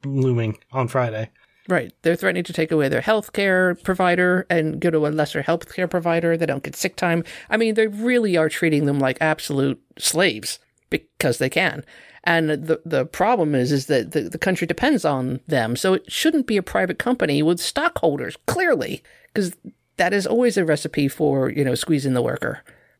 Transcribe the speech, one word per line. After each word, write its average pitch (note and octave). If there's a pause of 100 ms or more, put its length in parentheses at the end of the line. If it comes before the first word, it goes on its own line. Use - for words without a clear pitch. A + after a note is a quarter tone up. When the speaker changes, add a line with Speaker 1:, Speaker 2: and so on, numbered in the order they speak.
Speaker 1:
looming C3 (140)
on B2+
Friday. A2+ (400)
Speaker 2:
Right. F3 (100)
They're E3+
threatening F3+
to E3+
take D#3+
away D3+
their B2
healthcare F#3+
provider F3+
and D#3
go F3
to D#3
a D3
lesser D3+
healthcare F3
provider. E3+
They E3
don't -
get -
sick -
time. E3+ (240)
I G#3+
mean, A3
they A3
really G#3+
are D#3+
treating D3+
them C#3+
like C3
absolute C#3 (200)
slaves D#3 (300)
because -
they C3
can. E3 (400)
And E3
the, D#3
the D3
problem F#3
is, C3
is C3+
that B2+
the, D3+
the G2
country F3+
depends B3
on C3
them. B2
So F#3
it -
shouldn't D#4
be A3
a F#3+
private F#3
company F3+
with F3
stockholders, - (100)
clearly, D#4 (320)
'cause F#3 (460)
that F3+
is G3
always A#3
a F#3
recipe D3
for, C#3
you C#3+
know, B2
squeezing C#3
the B2
worker. A#2+ (360)